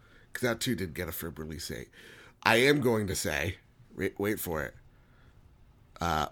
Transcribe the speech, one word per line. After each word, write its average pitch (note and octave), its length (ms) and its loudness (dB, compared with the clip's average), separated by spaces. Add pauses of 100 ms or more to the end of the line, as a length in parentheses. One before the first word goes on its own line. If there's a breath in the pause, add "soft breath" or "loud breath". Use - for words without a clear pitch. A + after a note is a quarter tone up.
(340 soft breath)
'cause - 80 -8
that A#2 180 2
too B2 160 0
didn't E2+ 200 -4
get F2 140 -4
a - 20 -6
firm E2 260 -8
release D#2 300 -8
date. B1+ 220 -8 (540 loud breath)
I A2 140 6
am C#3 240 6
going A2+ 260 2
to F#2+ 80 -4
say, E2 420 -2 (380)
wait, - 240 -4
wait G#2 200 0
for D#2 240 -4
it, A#1+ 100 -8 (1300 soft breath)
uh, D#2 320 0